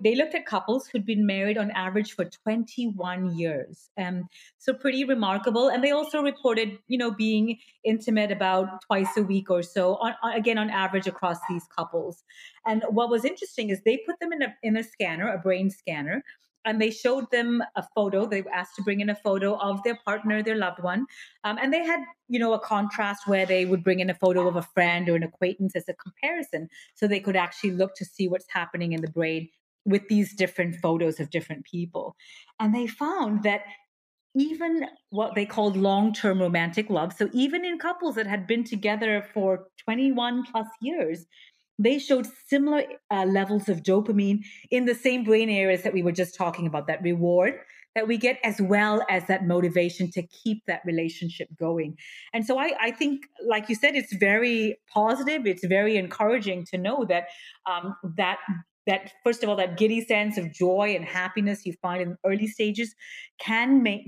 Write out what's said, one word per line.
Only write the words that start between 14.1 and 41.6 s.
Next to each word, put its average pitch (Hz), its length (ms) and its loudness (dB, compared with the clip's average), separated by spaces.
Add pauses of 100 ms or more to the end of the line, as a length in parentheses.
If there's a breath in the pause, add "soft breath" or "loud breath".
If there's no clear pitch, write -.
them 339 140 -6
in 302 80 -4
a, 220 220 -4
in 220 140 2
a 226 60 -2
scanner, 190 480 -4
a 190 60 -2
brain 190 320 0
scanner, 165 540 -6 (420 loud breath)
and 220 160 0
they 220 100 2
showed 247 400 0
them 240 320 2 (140)
a 185 60 -2 (120)
photo. 196 300 2
They 202 160 -2
were 185 120 -8
asked 180 220 -6
to 208 60 -8
bring 202 180 0
in 202 100 0
a 208 60 0
photo 196 420 0
of 196 260 -2
their 233 220 -2
partner, 214 380 0
their 220 140 -2
loved 180 260 -2
one. 185 220 -2 (400 loud breath)
Um, 214 160 -2
and 269 100 0
they 330 100 2
had, 330 200 -2 (260)
you 240 120 0
know, 226 120 2
a 220 80 2
contrast 208 680 -2
where 190 200 4
they 185 180 4
would 180 220 2
bring 185 160 4
in 185 80 0
a 180 40 0
photo 180 360 4
of 175 80 0
a 170 40 0
friend 175 460 2
or 170 80 4
an 165 80 2
acquaintance 185 540 -2
as 170 100 -8
a 180 60 -4
comparison. 277 720 -6 (260 loud breath)
So 214 140 0
they 202 140 0
could 196 160 0
actually 180 340 0
look 190 240 0
to - 80 -12
see 185 240 -4
what's 180 220 -4
happening 175 420 -4
in 165 80 -2
the 160 100 -4
brain 160 380 -2 (380)
with 202 240 2
these 208 260 2
different 180 400 0
photos 165 460 0
of 147 80 -8
different 165 340 -6
people. - 540 -8 (420 loud breath)
And 214 160 2
they 240 100 -2
found 247 580 -2
that 208 180 2 (720)
even 320 520 0 (220)
what 208 260 -2
they 202 100 0
called 208 320 0
long-term 196 640 2
romantic 175 480 0
love, 180 240 0
so 202 180 -2
even 277 320 0
in 339 160 -4
couples 349 360 -4
that 214 120 -2
had 196 180 -4
been 233 200 0
together 214 680 0
for 190 340 0 (180)
twenty-one 240 680 0
plus 220 160 -2 (140)
years, 214 460 -4 (520 soft breath)